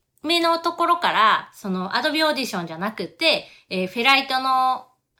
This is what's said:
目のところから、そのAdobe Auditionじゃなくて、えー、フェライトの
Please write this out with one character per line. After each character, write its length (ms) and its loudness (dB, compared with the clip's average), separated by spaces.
目 180 0
の 180 2
と 140 -2
こ 140 0
ろ 100 4
か 160 0
ら、 400 2
そ 160 -12
の 220 -4
Adobe 360 0
Audition 380 -2
じ 80 -10
ゃ 60 -12
な 140 -4
く 160 -8
て、 380 0
え 160 -4
ー、 40 -4
フ 120 -6
ェ 40 0
ラ 120 4
イ 100 0
ト 140 -2
の 460 0